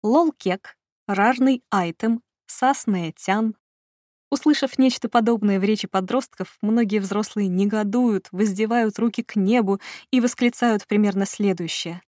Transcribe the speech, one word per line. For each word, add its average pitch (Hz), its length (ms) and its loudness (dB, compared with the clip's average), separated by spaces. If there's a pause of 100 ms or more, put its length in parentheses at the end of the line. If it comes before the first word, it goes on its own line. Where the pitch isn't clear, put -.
Лол-кек, 233 720 0 (300)
рарный 247 640 2
айтем, 208 540 -2 (240)
сасная 185 640 -2
тян. 214 440 -2 (760)
Услышав 285 480 2
нечто 254 300 2
подобное 208 500 2
в 185 40 0
речи 208 240 0
подростков, 190 760 -4
многие 214 360 0
взрослые 202 520 -2
негодуют, 208 840 0
воздевают 214 680 0
руки 226 240 0
к - 140 -14
небу 196 440 2 (300)
и 254 120 2
восклицают 240 640 0
примерно 202 400 0
следующее 180 800 -4